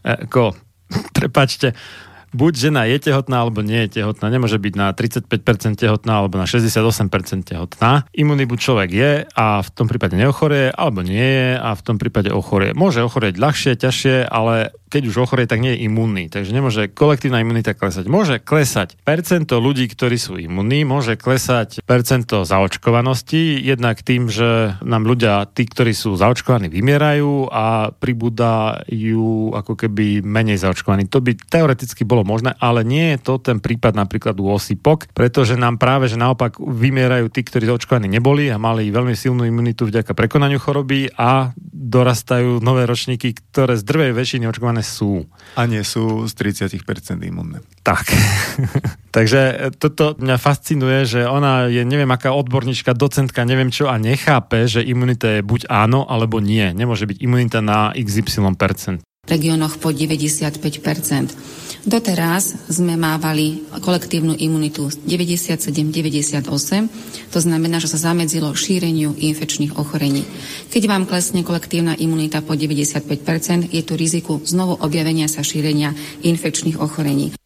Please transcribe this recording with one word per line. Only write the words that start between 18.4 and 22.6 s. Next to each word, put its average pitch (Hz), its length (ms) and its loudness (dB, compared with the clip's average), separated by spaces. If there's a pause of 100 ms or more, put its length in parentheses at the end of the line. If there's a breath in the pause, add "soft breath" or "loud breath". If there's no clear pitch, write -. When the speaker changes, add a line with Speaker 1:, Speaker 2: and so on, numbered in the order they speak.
Speaker 1:
klesať 131 560 0
percento 160 560 0
ľudí, 127 320 2
ktorí 120 320 -2
sú 95 160 -8
imunní, 98 480 0
môže 127 320 0
klesať 123 720 0
percento 120 560 2
zaočkovanosti, 120 1200 0